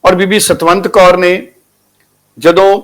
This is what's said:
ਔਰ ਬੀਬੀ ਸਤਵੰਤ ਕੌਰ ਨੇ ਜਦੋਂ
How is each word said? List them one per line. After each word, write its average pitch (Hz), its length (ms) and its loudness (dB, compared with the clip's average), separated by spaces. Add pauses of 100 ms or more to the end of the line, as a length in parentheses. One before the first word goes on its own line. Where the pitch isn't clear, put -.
ਔਰ 185 100 2
ਬੀਬੀ 196 260 -2
ਸਤਵੰਤ 175 480 -2
ਕੌਰ 180 280 2
ਨੇ 180 300 -2 (920)
ਜਦੋਂ 185 460 2